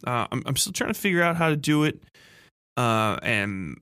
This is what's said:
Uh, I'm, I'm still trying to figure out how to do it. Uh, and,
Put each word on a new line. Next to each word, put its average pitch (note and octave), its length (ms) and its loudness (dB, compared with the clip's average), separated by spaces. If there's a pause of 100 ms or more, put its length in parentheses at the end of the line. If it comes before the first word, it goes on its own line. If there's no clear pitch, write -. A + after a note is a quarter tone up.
Uh, A#2+ 260 -2
I'm, B2 140 -4
I'm C3 100 -2
still - 160 -2
trying A3+ 220 -4
to - 40 -6
figure F3 240 2
out E3+ 140 2
how E3 140 2
to D3+ 60 2
do D3+ 280 2
it. - 180 -2 (760)
Uh, A2 460 2
and, G2 580 -2